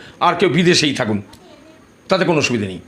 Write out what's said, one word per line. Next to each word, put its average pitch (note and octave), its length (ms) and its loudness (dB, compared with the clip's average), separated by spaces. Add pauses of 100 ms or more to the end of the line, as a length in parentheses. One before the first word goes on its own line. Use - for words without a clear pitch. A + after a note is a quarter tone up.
(200)
আর E3+ 140 2
কেউ F3+ 140 0
বিদেশেই D#3 460 2
থাকুন, G#2 280 -4 (880)
তাতে F3+ 160 2
কোনো D#3+ 140 2
অসুবিধা A#2+ 280 -2
নেই। F#2 220 -10